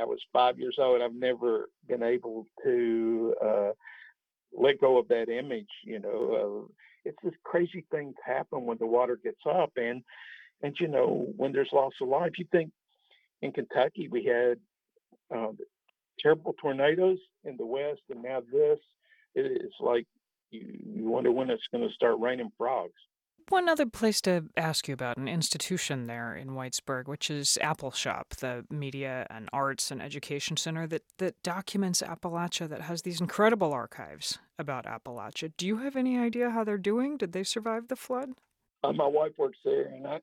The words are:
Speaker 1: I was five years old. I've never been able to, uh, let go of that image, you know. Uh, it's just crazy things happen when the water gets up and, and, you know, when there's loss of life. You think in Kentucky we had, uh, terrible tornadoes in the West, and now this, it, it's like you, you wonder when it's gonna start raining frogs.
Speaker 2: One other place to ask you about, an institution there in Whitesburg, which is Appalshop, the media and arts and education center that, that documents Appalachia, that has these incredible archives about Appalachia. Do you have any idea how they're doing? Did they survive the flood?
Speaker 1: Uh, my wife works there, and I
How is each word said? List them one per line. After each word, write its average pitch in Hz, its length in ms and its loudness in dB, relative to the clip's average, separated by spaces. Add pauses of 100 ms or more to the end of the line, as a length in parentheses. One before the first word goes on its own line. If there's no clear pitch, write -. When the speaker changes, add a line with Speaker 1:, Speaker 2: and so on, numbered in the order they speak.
Speaker 1:
I 117 40 -2
was 117 160 -2 (120)
five 123 260 6
years 127 200 -4
old. 127 240 6
I've 117 120 -2
never 120 540 0 (180)
been 120 160 -2
able 117 440 0 (180)
to, 113 680 2 (100)
uh, 104 260 4 (840)
let 139 260 4
go 131 180 8
of 110 100 4
that 117 200 2
image, 117 400 -4 (160)
you 110 140 -8
know. 107 680 -2
Uh, - 40 -20 (320)
it's - 180 -8
just 175 200 -4
crazy 175 480 -2
things 143 240 -6 (100)
happen 135 400 -4
when 117 140 -4
the 113 80 -2
water 120 360 4
gets - 240 -6
up 160 300 2
and, 123 260 -2 (600)
and, 143 160 -4
you 170 100 0
know, 131 380 2 (100)
when 135 160 0
there's 131 200 2
loss 135 280 4
of 127 80 -2
life. 156 300 2
You 175 120 -6
think 165 200 2 (720)
in 139 100 -4
Kentucky 139 560 0
we 120 160 -2
had, 123 340 4 (760)
uh, 110 180 -4 (640)
terrible 156 420 4
tornadoes 156 580 4 (260)
in 135 120 -10
the 117 100 -6
West, 139 440 -4
and 117 120 -12
now 127 180 -4 (120)
this, 151 260 6 (560)
it, 135 280 2
it's - 180 -12
like 120 260 4 (440)
you, - 280 -14 (160)
you 110 100 -4
wonder 120 280 4
when 127 180 0
it's 113 220 -2
gonna 117 180 0
start 113 300 2
raining 120 360 -2
frogs. 113 360 -2 (560)
Speaker 2:
One 359 200 4
other 302 180 4
place 220 340 0
to 175 240 2 (120)
ask 160 300 0
you 139 80 -4
about, 123 220 -4
an 135 100 -6
institution 156 800 -2
there 117 300 -8
in 131 140 -10
Whitesburg, 131 580 -6
which 147 200 -6
is 143 320 0
Appalshop, - 680 -4 (100)
the 123 320 -6
media 135 600 -6
and 110 220 -14
arts 135 380 -2
and 135 100 -8
education 143 560 -6
center 160 300 -4
that, 156 160 -4 (160)
that - 240 -4
documents 185 600 -2
Appalachia, 170 640 -4
that 151 140 -10
has 165 200 -6
these 170 180 -6
incredible 202 520 4
archives 110 680 -8 (220)
about 139 260 -6
Appalachia. 113 680 -10
Do 180 100 -2
you 220 120 0
have 269 180 -6
any 254 220 2
idea 240 320 2
how 226 120 0
they're 208 160 0
doing? 240 380 0
Did 180 160 -4
they 185 100 -2
survive 226 460 -4
the 262 80 -6
flood? 262 340 -6 (540)
Speaker 1:
Uh, 139 80 2
my 147 160 2
wife 151 300 2
works 139 260 0
there, 139 220 2
and 135 200 -12
I 151 160 -6